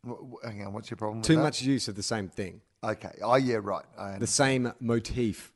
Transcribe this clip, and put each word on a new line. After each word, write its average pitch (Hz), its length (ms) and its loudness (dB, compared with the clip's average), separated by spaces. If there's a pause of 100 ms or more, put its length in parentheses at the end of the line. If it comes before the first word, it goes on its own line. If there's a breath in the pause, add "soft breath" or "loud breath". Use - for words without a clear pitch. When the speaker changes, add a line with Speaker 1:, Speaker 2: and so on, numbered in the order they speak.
Speaker 1:
W-, 120 120 -10 (120)
w-, 117 80 -16 (180)
hang 101 100 -8
on, 98 60 -8
what's 110 180 -8
your 90 60 -6
problem 107 220 -2
with 110 80 -4
Speaker 2:
Too 160 100 6
Speaker 1:
that? 156 60 4
Speaker 2:
much 147 200 0
use 131 260 0
of 104 80 -6
the 101 60 -8
same 104 260 -2
thing. 92 320 -8 (240)
Speaker 1:
Okay. 110 380 -4
Oh, 117 120 6
yeah, 127 260 6
right. 98 240 -2 (140)
I 98 100 -6
Speaker 2:
The 98 60 -6
Speaker 1:
understand. 127 520 4
Speaker 2:
same 120 140 -2
motif. 117 760 0